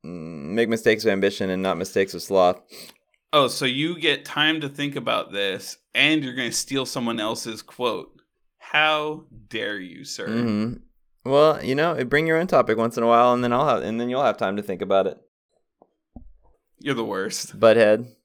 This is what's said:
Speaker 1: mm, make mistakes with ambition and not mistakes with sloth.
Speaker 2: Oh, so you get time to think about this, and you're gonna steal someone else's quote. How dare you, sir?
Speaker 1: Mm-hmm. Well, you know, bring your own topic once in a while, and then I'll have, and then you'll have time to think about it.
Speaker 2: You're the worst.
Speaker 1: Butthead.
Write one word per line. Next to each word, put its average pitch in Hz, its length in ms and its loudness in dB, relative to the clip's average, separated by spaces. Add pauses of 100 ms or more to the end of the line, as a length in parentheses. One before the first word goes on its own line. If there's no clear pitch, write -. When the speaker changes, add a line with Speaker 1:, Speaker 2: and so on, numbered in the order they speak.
Speaker 1:
mm, 80 440 -12
make 113 180 0
mistakes 110 380 2
with 104 80 4
ambition 98 380 0
and 95 120 -2
not 92 140 0
mistakes 95 360 -2
with 87 100 -10
sloth. 92 360 2 (720)
Speaker 2:
Oh, 143 160 4
so - 160 -4
you 147 340 -2
get 147 280 -2
time 151 340 0
to 143 80 -6
think 143 300 -6
about 117 340 -2
this, 98 460 -4 (180)
and 147 280 4
you're 127 120 -8
gonna 120 160 -4
steal 135 340 -4
someone 117 340 -4
else's 110 420 -6
quote. 110 500 -6 (460)
How 156 680 -2 (240)
dare 107 300 -6
you, 90 240 -14
sir? - 240 -10
Speaker 1:
Mm-hmm. 113 460 -2 (560)
Well, 143 340 4
you 131 120 -2
know, 151 300 -2
bring 143 200 2
your 160 120 2
own 180 100 0
topic 117 300 4
once 117 200 0
in 117 60 0
a 117 40 2
while, 120 260 6
and 123 100 0
then 120 100 0
I'll 139 140 2
have, 113 160 2
and 113 180 -4
then 120 80 -4
you'll 131 140 -2
have 110 140 2
time 101 200 -2
to 104 60 -6
think 92 180 -6
about 95 260 2
it. - 100 -6 (1600)
Speaker 2:
You're 139 160 -4
the 113 100 -4
worst. 101 540 -6
Speaker 1:
Butthead. 110 480 6 (180)